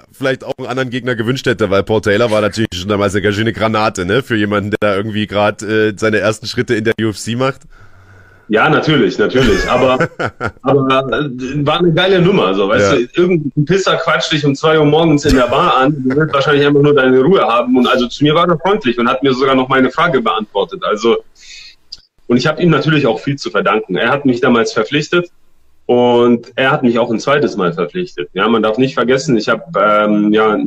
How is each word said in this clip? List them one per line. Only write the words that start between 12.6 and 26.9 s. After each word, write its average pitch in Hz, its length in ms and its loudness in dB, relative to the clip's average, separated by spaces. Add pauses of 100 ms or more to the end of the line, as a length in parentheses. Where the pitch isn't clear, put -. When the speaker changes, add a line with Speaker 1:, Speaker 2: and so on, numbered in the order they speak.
Speaker 2:
weißt 110 260 2
Speaker 1:
Ja. - 60 2
Speaker 2:
du, 123 220 -4
irgendein 156 460 0
Pisser 190 300 0
quatscht 156 360 -2
dich 147 120 -2
um 139 120 2
zwei 160 220 2
Uhr 151 80 4
morgens 151 400 2
in 135 100 4
der 123 120 2
Bar 139 280 2
an, 135 180 2 (140)
du 131 80 0
willst 156 160 0
wahrscheinlich 143 340 2
einfach 143 140 4
nur 143 140 4
deine 131 260 4
Ruhe 165 220 4
haben, 123 340 2
und 123 100 4
also 120 220 0
zu - 160 -4
mir 151 100 4
war 175 140 2
er 170 100 0
freundlich 190 400 -2
und 120 80 0
hat 131 160 -2
mir 135 120 2
sogar 135 200 0
noch 131 140 0
meine 131 220 2
Frage 135 320 0
beantwortet, 101 600 -4
also, 107 360 0 (1080)
und 123 120 0
ich 139 80 -2
hab 156 120 -2
ihm 175 120 2
natürlich 147 360 0
auch 113 140 0
viel 139 160 -4
zu - 140 -10
verdanken. 98 460 -2
Er 117 140 0
hat 139 160 0
mich 123 140 0
damals 120 340 2
verpflichtet 151 560 -2 (560)
und 120 680 2
er 131 140 0
hat 147 120 -2
mich 117 160 2